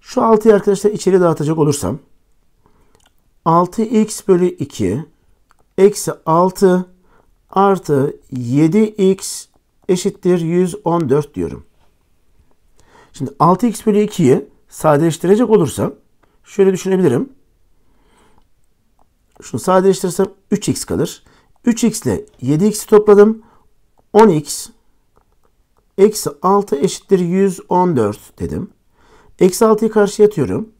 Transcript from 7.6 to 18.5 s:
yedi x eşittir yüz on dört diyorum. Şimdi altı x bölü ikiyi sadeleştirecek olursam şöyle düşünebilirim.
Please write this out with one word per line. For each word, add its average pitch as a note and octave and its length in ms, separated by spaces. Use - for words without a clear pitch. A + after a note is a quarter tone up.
yedi C#3 520
x F#3+ 640
eşittir F3+ 520
yüz E3+ 340
on E3+ 220
dört C#3+ 260
diyorum. D2 300
Şimdi - 260
altı F3+ 280
x - 200
bölü G#3 140
ikiyi E3+ 480
sadeleştirecek E3+ 840
olursam - 440
şöyle F#3+ 280
düşünebilirim. F#3 600